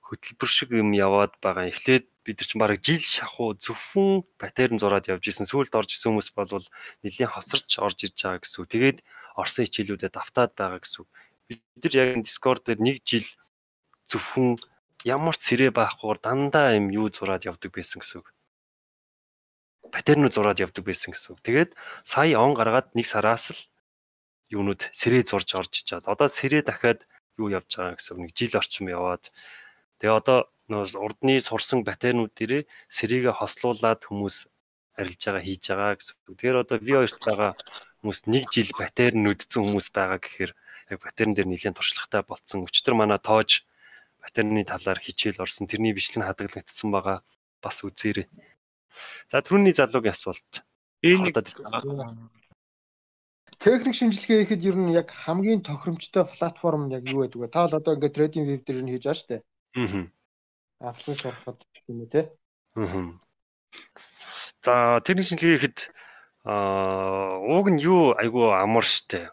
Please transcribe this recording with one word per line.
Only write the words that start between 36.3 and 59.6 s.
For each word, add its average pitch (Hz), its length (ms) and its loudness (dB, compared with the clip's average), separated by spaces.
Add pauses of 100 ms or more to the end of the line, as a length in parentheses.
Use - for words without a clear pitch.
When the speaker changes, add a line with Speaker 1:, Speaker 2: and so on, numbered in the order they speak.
Speaker 1:
одоо 117 160 -2
би 117 120 -4
хоёрт 127 320 2
байгаа 104 260 0 (500)
хүмүүс 107 180 -6 (100)
нэг 127 140 2 (100)
жил 110 240 2
паттерн 110 560 2
үдсэн - 320 -4
хүмүүс 101 280 0
байгаа 95 280 -2
гэхээр - 300 -8 (420)
яг 90 80 -12
паттерн 107 360 -2
дээр 95 120 0
нэлийн 90 280 -4
туршлагатай - 480 -4
болцсон. - 400 -10
Өчтөр - 320 2
манай 104 240 4
тоож - 440 4 (560)
паттерны 107 440 0
талаар 95 340 -4
хичээл - 400 -4
орсон. 95 300 -8
Тэрний 110 240 0
бичлэн 98 320 -4
хадгалагдсан 98 640 -8
байгаа 95 320 -2 (400)
бас - 240 -8
үзээрэй. 101 400 -4 (1080)
За, 139 120 2
түрүүний 196 320 6
залуугийн 117 400 2
асуулт. - 480 -12 (400)
Speaker 2:
Энэ 180 280 4
нэг - 40 -4
Speaker 1:
Хурдад 117 1040 -8 (1200)
Speaker 3:
Техник 240 360 4
шинжилгээ 220 520 4
хийхэд 196 240 0
ер 180 80 0
нь 175 160 2
яг 170 160 0
хамгийн 196 480 0
тохиромжтой 165 640 -4
платформ 160 640 -2
нь 131 80 -6
яг 123 160 -8
юу 135 160 0
байдаг 120 160 -12
вэ? 117 80 -8
Та 170 160 4
бол 156 160 0
одоо 156 120 2
ингээд 143 200 -2
Trading 156 320 0
View 139 160 -2
дээр 127 240 -4
нь 127 80 -6
хийж 123 80 -8
байгаа 143 160 -2
шүү - 120 -16
дээ. 113 100 -6 (340)